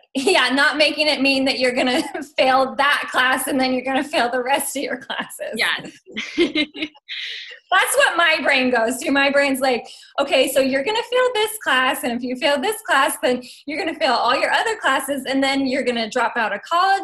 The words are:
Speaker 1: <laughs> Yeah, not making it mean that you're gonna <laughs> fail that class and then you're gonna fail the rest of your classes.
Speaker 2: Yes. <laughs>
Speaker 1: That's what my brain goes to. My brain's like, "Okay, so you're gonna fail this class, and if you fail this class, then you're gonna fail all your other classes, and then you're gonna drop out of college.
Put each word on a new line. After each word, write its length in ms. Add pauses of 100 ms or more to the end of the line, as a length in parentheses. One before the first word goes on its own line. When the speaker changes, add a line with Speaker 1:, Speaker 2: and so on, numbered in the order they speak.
Speaker 1:
<laughs> 100
Yeah, 340
not 280
making 300
it 140
mean 240
that 140
you're 140
gonna 280 (180)
<laughs> 180
fail 400
that 340
class 360
and 120
then 140
you're 100
gonna 200
fail 280
the 100
rest 360
of 60
your 140
classes. 580
Speaker 2:
Yes. 360 (460)
<laughs> 520 (840)
Speaker 1:
That's 260
what 200
my 260
brain 260
goes 300
to. 120
My 180
brain's 300
like, 260 (340)
"Okay, 320
so 100
you're 220
gonna 280
fail 220
this 300
class, 400
and 100
if 100
you 140
fail 240
this 220
class, 380
then 220 (220)
you're 180
gonna 160
fail 140
all 260
your 120
other 260
classes, 480
and 180
then 240
you're 160
gonna 260
drop 280
out 160
of 80
college. 420